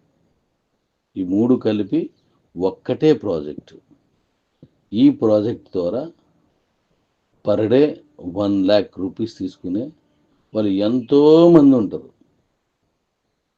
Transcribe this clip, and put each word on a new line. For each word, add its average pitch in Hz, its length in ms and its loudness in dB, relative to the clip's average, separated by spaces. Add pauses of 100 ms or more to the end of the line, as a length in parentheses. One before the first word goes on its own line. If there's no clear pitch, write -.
(1200)
ఈ - 20 -4 (120)
మూడు 120 200 2 (120)
కలిపి 107 340 -4 (680)
ఒక్కటే 127 440 -2 (120)
ప్రాజెక్ట్. 78 500 -10 (1300)
ఈ - 20 4 (180)
ప్రాజెక్ట్ 107 540 -2
ద్వారా 95 280 -6 (1400)
per 104 120 0 (120)
day 139 140 4 (500)
వన్ 101 180 -2 (140)
ల్యాక్ 101 240 0 (100)
రూపీస్ 95 380 -8
తీసుకునే 92 420 -8 (720)
వాళ్ళు 107 160 -2 (160)
ఎంతోమంది 143 920 4
ఉంటారు, 87 300 -8 (1500)